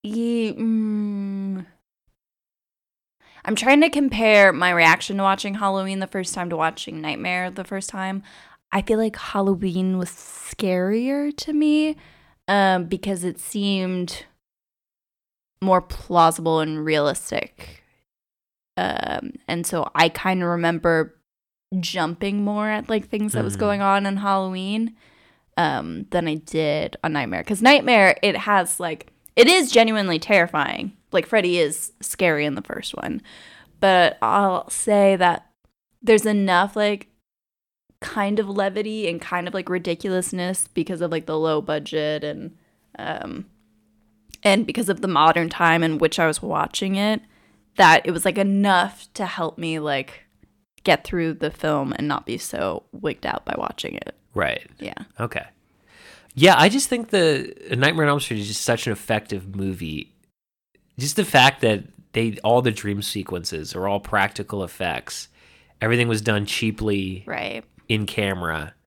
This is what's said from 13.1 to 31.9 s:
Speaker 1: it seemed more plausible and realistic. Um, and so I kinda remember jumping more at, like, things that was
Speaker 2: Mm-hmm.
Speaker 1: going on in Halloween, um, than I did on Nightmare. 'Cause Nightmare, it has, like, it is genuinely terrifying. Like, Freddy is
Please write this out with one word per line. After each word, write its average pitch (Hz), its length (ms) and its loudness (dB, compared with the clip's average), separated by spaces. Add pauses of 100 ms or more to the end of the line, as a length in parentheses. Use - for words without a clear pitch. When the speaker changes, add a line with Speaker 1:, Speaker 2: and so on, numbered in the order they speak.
Speaker 1:
it 180 140 -4
seemed 185 880 -4 (1400)
more 185 180 4
plausible 165 800 2
and 156 240 -4
realistic. - 1000 -2 (960)
Um, - 560 -6 (160)
and 170 180 -4
so - 280 -4
I 165 160 4
kinda 185 360 -4
remember 170 680 0 (680)
jumping 190 640 -4
more 208 240 -2
at, 214 200 -4
like, 214 200 -2
things 214 240 -4
that 214 100 -2
was 202 120 -4
Speaker 2:
Mm-hmm. 202 60 -6
Speaker 1:
going 202 220 0
on 196 240 2
in 196 120 -2
Halloween, 196 760 -2 (600)
um, 127 540 -2
than 170 180 0
I 151 60 -2
did 156 680 -4
on 160 120 -2
Nightmare. 110 280 -4
'Cause 208 200 -4
Nightmare, 240 600 6
it 202 140 2
has, 190 420 0
like, 165 340 -8 (220)
it 240 140 10
is 349 220 4
genuinely 214 480 4
terrifying. 175 720 0 (180)
Like, 170 160 0
Freddy 180 320 2
is 151 340 -2 (100)